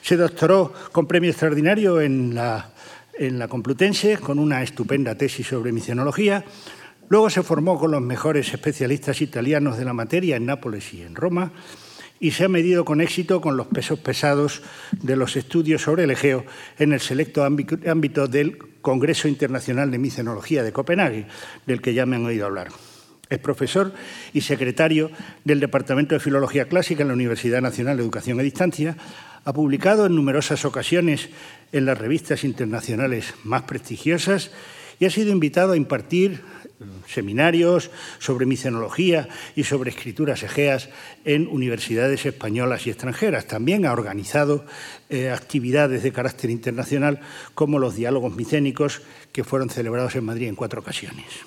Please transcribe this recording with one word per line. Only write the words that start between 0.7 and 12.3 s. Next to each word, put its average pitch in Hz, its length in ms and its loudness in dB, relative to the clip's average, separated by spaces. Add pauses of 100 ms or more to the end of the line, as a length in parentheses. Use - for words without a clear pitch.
con 165 120 4
premio 170 260 4
extraordinario 165 680 4
en 131 340 2
la, 117 360 -4 (480)
en 127 220 -2
la 120 80 -6
Complutense, 185 680 2
con 143 220 -2
una 143 240 2
estupenda 120 520 -2
tesis 127 320 -2
sobre 120 240 -2
micenología. 143 720 0 (640)
Luego 214 200 6
se 180 140 2
formó 165 340 2
con 156 140 2
los 143 100 2
mejores 131 520 0
especialistas 139 680 -2
italianos 135 560 0
de 127 80 -4
la 127 80 -2
materia 165 420 0
en 117 120 -2
Nápoles 131 480 -6
y 87 80 -16
en 85 100 -16
Roma, 175 380 0 (680)
y 160 120 2